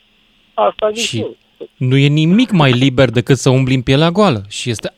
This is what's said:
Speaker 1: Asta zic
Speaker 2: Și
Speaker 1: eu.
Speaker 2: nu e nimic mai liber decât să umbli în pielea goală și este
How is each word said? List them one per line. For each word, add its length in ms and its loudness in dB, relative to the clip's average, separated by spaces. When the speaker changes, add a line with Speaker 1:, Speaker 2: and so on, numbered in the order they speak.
Speaker 1:
Asta 400 -2
zic 100 -6
Speaker 2:
Și 140 -6
Speaker 1:
eu. 180 -8
Speaker 2:
nu 200 0
e 100 4
nimic 440 2
mai 220 2
liber 380 2
decât 260 0
să 140 0
umbli 240 2
în 80 -2
pielea 280 2
goală 380 0
și 220 -8
este 280 -8